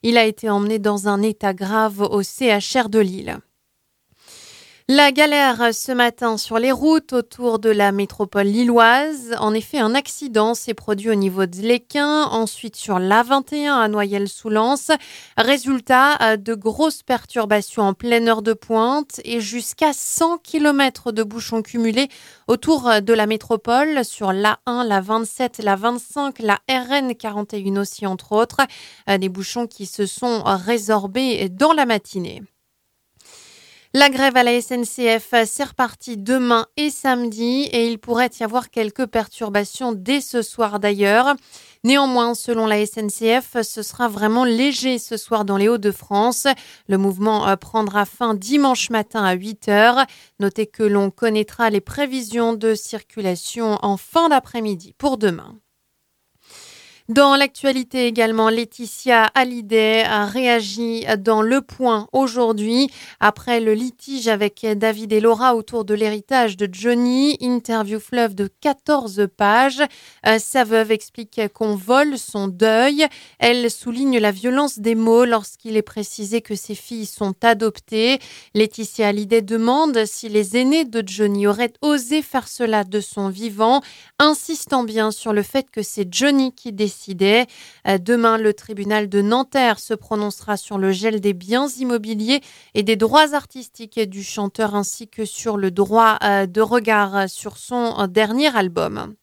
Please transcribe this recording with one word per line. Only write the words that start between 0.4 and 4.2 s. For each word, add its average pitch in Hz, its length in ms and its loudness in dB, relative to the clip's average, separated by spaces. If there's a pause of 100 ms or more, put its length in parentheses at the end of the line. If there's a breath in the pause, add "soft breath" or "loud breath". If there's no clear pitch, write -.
emmené 208 300 0
dans 208 300 0
un 202 120 0
état 208 320 0
grave 202 460 -2
au 202 240 0
C - 220 -6
H 220 380 2
R 226 40 -2
de 208 120 2
Lille. 190 380 -2 (1500 loud breath)